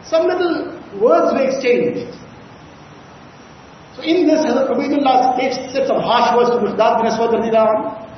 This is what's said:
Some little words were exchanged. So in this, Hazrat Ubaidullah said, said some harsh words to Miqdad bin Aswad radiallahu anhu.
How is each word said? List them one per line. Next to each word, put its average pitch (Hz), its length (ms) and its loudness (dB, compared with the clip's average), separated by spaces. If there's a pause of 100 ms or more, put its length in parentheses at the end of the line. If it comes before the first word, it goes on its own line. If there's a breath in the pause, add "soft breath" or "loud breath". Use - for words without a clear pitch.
Some 330 240 0
little 359 260 0 (460)
words 330 320 4
were 277 100 0
exchanged. 262 720 -2 (1800)
So - 60 -16
in 330 240 0
this, 302 180 2
Hazrat 254 260 0
Ubaidullah 254 720 2
said, - 320 -4
said 269 160 -2
some 208 120 0
harsh 240 360 2
words 240 140 2
to 233 80 0
Miqdad 214 400 0
bin 220 80 0
Aswad 226 240 0
radiallahu 220 440 2
anhu. 214 200 -4 (240)